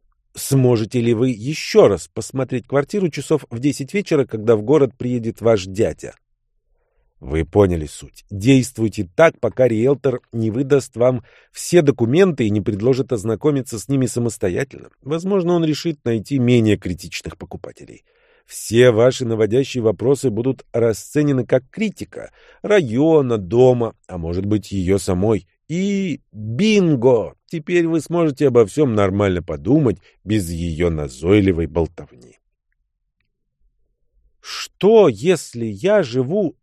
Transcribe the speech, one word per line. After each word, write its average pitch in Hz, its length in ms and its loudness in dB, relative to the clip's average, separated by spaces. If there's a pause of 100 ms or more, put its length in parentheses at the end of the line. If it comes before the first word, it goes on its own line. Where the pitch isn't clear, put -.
(340)
Сможете 123 680 0
ли 117 120 2
вы 120 160 0
ещё 135 580 2
раз 95 200 0
посмотреть 127 600 -8
квартиру 160 420 -2
часов 143 400 -4
в 117 100 -10
десять 135 340 -4
вечера, 165 320 0
когда 113 300 0
в 107 60 -2
город 135 360 2
приедет 120 440 -6
ваш 104 240 2
дядя? 95 500 -6 (1040)
Вы 80 260 -4
поняли 87 400 2
суть. - 460 -20
Действуйте 110 840 0
так, 165 240 4
пока 123 280 0
риэлтор 123 540 -2 (100)
не 113 180 -4
выдаст 131 460 -2
вам 123 280 0 (280)
все - 320 0
документы 135 640 2
и - 20 0
не 104 120 0
предложит 113 500 -2
ознакомиться 117 680 -4
с - 120 -12
ними 131 180 0
самостоятельно. 110 840 -6 (140)
Возможно, 175 500 -2
он 170 100 2
решит 156 400 -4
найти 120 360 -4
менее 120 380 4
критичных - 600 -10
покупателей. - 680 -18 (420)
Все 120 420 4
ваши 117 360 2
наводящие 113 580 0
вопросы 113 480 0
будут 120 420 -4
расценены 123 720 0
как 127 240 0
критика - 640 -8 (320)
района, 147 720 2
дома, 117 560 2 (140)
а 92 100 -12
может 87 280 -6
быть, 104 260 -2
её 95 260 0
самой. 95 500 -2 (220)
И 190 520 -4 (100)
бинго! 123 1040 2 (100)
Теперь 170 420 -2
вы 160 140 -2
сможете 156 460 0
обо 120 180 6
всём 127 300 0
нормально 98 480 0
подумать 98 560 0 (240)
без 98 260 -2
её 85 400 -2
назойливой 82 800 0
болтовни. 78 720 -8 (2000)
Что, - 640 2
если 117 580 -2
я 156 360 0
живу 131 600 -4